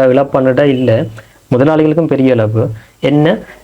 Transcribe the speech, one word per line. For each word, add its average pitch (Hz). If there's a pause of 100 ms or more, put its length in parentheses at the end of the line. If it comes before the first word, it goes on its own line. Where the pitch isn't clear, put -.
இழப்புன்னுட்டா 131
இல்ல, 127 (600)
முதலாளிகளுக்கும் 156
பெரிய 131
இழப்பு. 110 (400)
என்ன 147 (380)